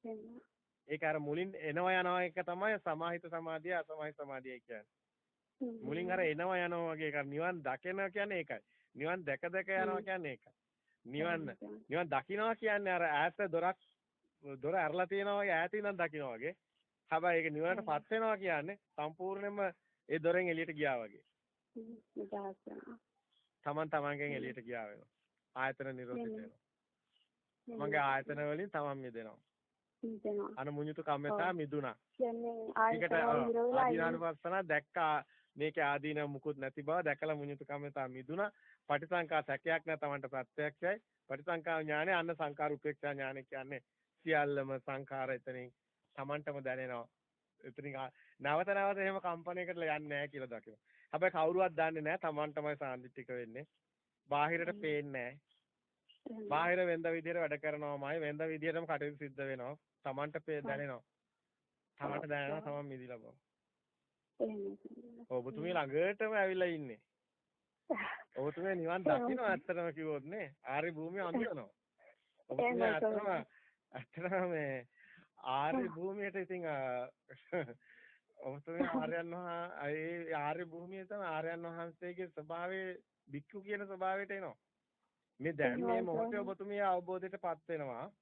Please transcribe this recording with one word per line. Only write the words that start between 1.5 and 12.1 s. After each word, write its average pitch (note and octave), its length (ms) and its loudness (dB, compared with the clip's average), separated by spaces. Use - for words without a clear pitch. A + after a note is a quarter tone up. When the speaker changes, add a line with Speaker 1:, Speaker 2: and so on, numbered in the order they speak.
Speaker 2:
එනවා E3+ 320 2
යනවා F3+ 300 4
එක F3+ 200 -2
තමයි F#3+ 360 0
සමාහිත E3+ 460 -2
සමාධිය, E3 480 -4
අසමාහිත D3+ 440 -4
සමාධිය C3 420 -8
කියන්නේ. A2 260 -12
Speaker 1:
හ්ම්, B3+ 60 -2
හ්ම්. A3+ 140 -8
Speaker 2:
මුලින් F3+ 300 -2
අර F#3 100 2
එනවා E3+ 360 2
යනවා E3+ 380 0
වගේ D#3 140 -2
එකක්. C#3+ 160 0
නිවන් D#3+ 360 0
දකිනවා F3+ 480 -2
කියන්නේ G3+ 280 -2
ඒකයි. C#3 240 -4
නිවන් D#3+ 300 0
දැක C#3 180 0
දැක F#3 260 -2
යනවා F#3 260 2
Speaker 1:
හ්ම්. G#3 100 -2
Speaker 2:
කියන්නේ F#3 260 -2
ඒකයි. - 220 -14
නිවන්, D#3 420 0
Speaker 1:
එහෙමයි. - 380 -10
Speaker 2:
නිවන් D#3+ 240 0
දකිනවා G3+ 460 0